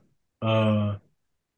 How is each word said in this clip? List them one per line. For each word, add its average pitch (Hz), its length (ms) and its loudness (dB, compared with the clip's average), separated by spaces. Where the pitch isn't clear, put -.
Uh, 107 540 0